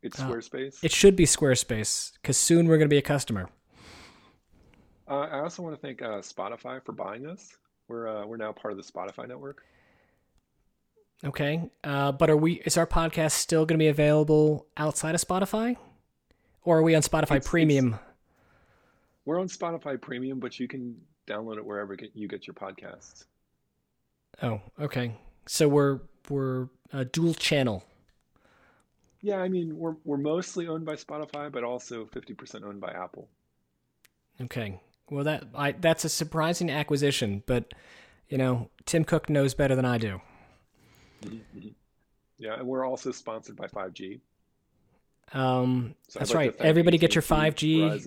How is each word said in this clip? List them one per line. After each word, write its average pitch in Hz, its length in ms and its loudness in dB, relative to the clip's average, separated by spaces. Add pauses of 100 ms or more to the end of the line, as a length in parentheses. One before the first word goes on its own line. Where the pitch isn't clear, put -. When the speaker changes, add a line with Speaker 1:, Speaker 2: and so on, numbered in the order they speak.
Speaker 1:
It's - 160 -10
Speaker 2:
Uh, 131 100 -4
Speaker 1:
Squarespace. 131 540 -8
Speaker 2:
it 160 80 2
should 196 240 8
be 180 100 6
Squarespace, - 880 0 (100)
'cause 139 140 0
soon 170 300 6
we're 160 100 6
gonna 151 120 6
be 143 80 6
a 139 40 4
customer. 98 480 -2 (1600)
Speaker 1:
Uh, 139 140 -4 (100)
I 139 80 -6
also 170 240 -8
wanna 156 140 -10
thank, 131 260 -12
uh, 107 160 -6
Spotify 120 640 -12
for - 80 -12
buying 113 340 -10
us. - 320 -16 (300)
We're, 117 200 -8
uh, 107 200 -6
we're 117 100 -12
now 110 140 -6
part 110 200 -10
of 98 60 -8
the 92 60 -16
Spotify 98 440 -12
network. 139 380 -16 (1600)
Speaker 2:
Okay, 151 460 -4 (120)
uh, 139 280 0
but 156 180 4
are 156 80 6
we, 165 280 2
is 156 120 0
our 165 80 4
podcast 165 460 0
still 160 340 2
gonna 160 140 2
be 156 80 6
available 151 800 4 (100)
outside 156 380 -2
of 170 60 0
Spotify? 220 540 0 (880)
Or 170 140 6
are 160 60 6
we 165 100 6
on 156 80 6
Spotify 151 360 2
Speaker 1:
It's, 135 80 0
it's - 20 -4
Speaker 2:
Premium? 139 500 4 (1300)
Speaker 1:
We're 160 140 0
on 185 80 -2
Spotify 165 520 -6
Premium, 131 400 -6
but 120 200 -8
you 123 80 -4
can 123 320 -10 (280)
download 107 300 -8
it 104 80 -10
wherever 101 300 -8
get, 107 200 -16
you 107 120 -8
get 92 200 -12
your 95 60 -16
podcasts. - 720 -18 (1160)
Speaker 2:
Oh, 113 200 -4 (180)
okay. 123 360 -4 (320)
So 156 200 2
we're, 143 320 2 (300)
we're 131 400 -4 (240)
a 135 120 -4
dual 165 280 0
channel. 127 500 0 (1400)
Speaker 1:
Yeah, 196 160 -2
I 185 120 -2
mean, 165 280 -2
we're, 160 260 -6
we're 143 140 -2
mostly 170 500 -2
owned 160 180 -6
by 151 100 -6
Spotify, 147 560 -10
but 120 120 -6
also 120 420 -8
fifty 123 280 -14
percent 104 300 -16
owned 101 180 -12
by 92 100 -10
Apple. - 360 -12 (1120)
Speaker 2:
Okay. 107 380 -8 (320)
Well, 139 140 -4
that, 151 180 -2 (120)
I, 143 180 -2
that's 165 320 0
a 156 40 -2
surprising 160 600 -2
acquisition, 139 760 0
but, 123 260 0 (560)
you 143 80 -2
know, 127 320 0 (160)
Tim 160 180 2
Cook 156 260 0
knows 139 260 4
better 135 200 2
than 127 100 2
I 123 120 2
do. 101 240 -4 (1040)
Speaker 1:
Mm-hmm, - 120 -12 (220)
mm-hmm. 107 120 -16 (680)
Yeah, 110 220 -8
and 127 80 -8
we're 131 180 -2
also 127 260 -4
sponsored 110 440 -12
by 95 120 -12
five 92 260 -10
G. 101 280 -14 (1120)
Speaker 2:
Um, 127 600 0 (120)
Speaker 1:
So - 100 -18
I'd - 40 -6
Speaker 2:
that's 131 100 -4
Speaker 1:
like - 20 2
to 165 40 2
Speaker 2:
right. 139 200 0
Speaker 1:
thank 156 100 2
Speaker 2:
Everybody 170 320 6
get 165 160 4
your 160 60 4
Speaker 1:
A - 40 -4
T - 80 2
and 151 60 4
T, - 20 -
Speaker 2:
five 156 140 2
G 156 220 2 (280)